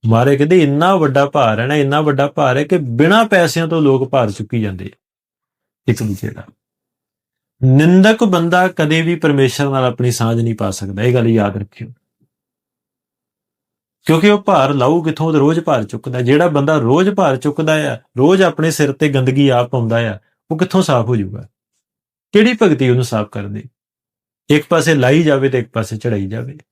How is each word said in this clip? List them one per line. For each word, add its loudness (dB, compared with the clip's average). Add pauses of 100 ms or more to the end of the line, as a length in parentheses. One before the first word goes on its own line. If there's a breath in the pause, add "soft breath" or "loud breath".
ਮਹਾਰਾਜ 4
ਕਹਿੰਦੇ 2
ਇੰਨਾ 2
ਵੱਡਾ 0
ਭਾਰ 0
ਹੈ -4
ਨਾ, -2
ਇੰਨਾ 0
ਵੱਡਾ 0
ਭਾਰ -2
ਹੈ -2
ਕਿ -2
ਬਿਨਾਂ 2
ਪੈਸਿਆਂ 0
ਤੋਂ -2
ਲੋਕ 0
ਭਾਰ 0
ਚੁੱਕੀ -6
ਜਾਂਦੇ -8
ਆ -18 (920)
ਇੱਕ -2
ਦੂਜੇ -6
ਦਾ। -16 (1200)
ਨਿੰਦਕ 4
ਬੰਦਾ 2
ਕਦੇ -2
ਵੀ -2
ਪਰਮੇਸ਼ਰ 0
ਨਾਲ 0
ਆਪਣੀ -2
ਸਾਂਝ -2
ਨਹੀਂ -2
ਪਾ -4
ਸਕਦਾ, -8
ਇਹ 2
ਗੱਲ 0
ਯਾਦ 0
ਰੱਖਿਓ। -12 (2250)
ਕਿਉਂਕਿ 2
ਉਹ 4
ਭਾਰ 0
ਲਾਊ 0
ਕਿੱਥੋਂ? -4
ਤੇ 2
ਰੋਜ਼ 2
ਭਾਰ -2
ਚੁੱਕਦਾ। -8
ਜਿਹੜਾ 2
ਬੰਦਾ 0
ਰੋਜ਼ 2
ਭਾਰ 0
ਚੁੱਕਦਾ -2
ਆ, -10 (200)
ਰੋਜ਼ 2
ਆਪਣੇ 0
ਸਿਰ 0
ਤੇ -2
ਗੰਦਗੀ 2
ਆਪ 0
ਪਾਉਂਦਾ -2
ਆ, -14 (320)
ਉਹ -4
ਕਿੱਥੋਂ 0
ਸਾਫ਼ 0
ਹੋ -2
ਜਾਊਗਾ? -6 (840)
ਕਿਹੜੀ 4
ਭਗਤੀ 2
ਉਹਨੂੰ 2
ਸਾਫ਼ -6
ਕਰ -10
ਦੇ? -12 (840)
ਇੱਕ 2
ਪਾਸੇ 2
ਲਾਈ 2
ਜਾਵੇ 0
ਤੇ -2
ਇੱਕ -8
ਪਾਸੇ -8
ਚੜਾਈ -4
ਜਾਵੇ। -12 (140)